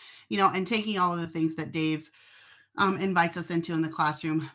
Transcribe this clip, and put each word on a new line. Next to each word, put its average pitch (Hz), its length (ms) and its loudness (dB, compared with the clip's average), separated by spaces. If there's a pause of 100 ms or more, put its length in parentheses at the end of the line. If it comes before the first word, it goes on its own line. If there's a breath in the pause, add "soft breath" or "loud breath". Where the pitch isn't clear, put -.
(300 loud breath)
you 208 80 -2
know, 196 160 6
and 185 140 0
taking 214 320 0
all 175 140 2
of 170 80 -4
the 165 60 -4
things 160 280 -2
that 151 160 -6
Dave, 156 380 -2 (680 loud breath)
um, 190 200 2
invites 180 400 2
us 175 140 -2
into 170 220 0
in 160 80 0
the 160 80 0
classroom, 156 640 0